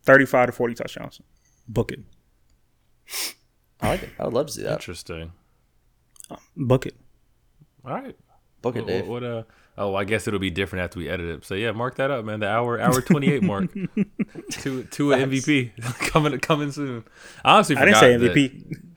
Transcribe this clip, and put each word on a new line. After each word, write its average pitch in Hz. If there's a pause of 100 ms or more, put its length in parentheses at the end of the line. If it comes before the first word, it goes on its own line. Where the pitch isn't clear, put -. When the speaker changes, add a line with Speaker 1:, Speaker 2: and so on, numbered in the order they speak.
Speaker 1:
thirty-five 135
to 120
forty 120
touchdowns. - (480)
Book 117
it. - (1800)
Speaker 2:
I -
like 147
it. - (100)
I -
would -
love 143
to 147
see 52
that. 53
Speaker 3:
Interesting. 85 (1200)
Speaker 1:
Book 127
it. - (880)
Speaker 3:
All 131
right. 247 (460)
Speaker 2:
Book 117
it, 117
Speaker 3:
What, 107
Speaker 2:
Dave. 92
Speaker 3:
what, 120
what, 120
uh, 117 (340)
oh, 98
I 101
guess 104
it'll 104
be 95
different 92
after 87
we 80
edit 85
it. 85
So, -
yeah, 110
mark 120
that 135
up, 123
man. 107
The 104
hour, 117
hour 123
twenty-eight 143
mark. 98 (400)
Speaker 1:
<laughs> -
Speaker 3:
Tua, 131
Tua 143
Speaker 2:
Facts. 131
Speaker 3:
M 135
V 131
P. 131
<laughs> 117 (260)
Coming, 147
coming 147
soon. 135 (400)
I 151
honestly 185
Speaker 1:
I 135
didn't 208
Speaker 3:
forgot -
Speaker 1:
say 123
Speaker 3:
that, 120
Speaker 1:
M 110
V 139
P. - (320)